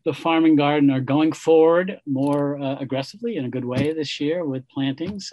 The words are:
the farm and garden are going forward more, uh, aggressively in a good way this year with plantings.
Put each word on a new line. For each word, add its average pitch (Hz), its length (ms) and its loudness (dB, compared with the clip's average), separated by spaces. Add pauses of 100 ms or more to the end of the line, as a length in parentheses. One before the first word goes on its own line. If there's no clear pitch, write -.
the 156 80 0
farm 165 320 2
and 160 120 6
garden 143 340 4
are 135 100 2
going 151 320 2
forward 165 760 2
more, 143 520 0
uh, 139 220 -4
aggressively 135 560 -6
in 135 80 -4
a 123 40 -6
good 123 160 -6
way 131 280 -2
this 156 280 -6
year 160 240 -2
with 131 240 -6
plantings. 156 640 -6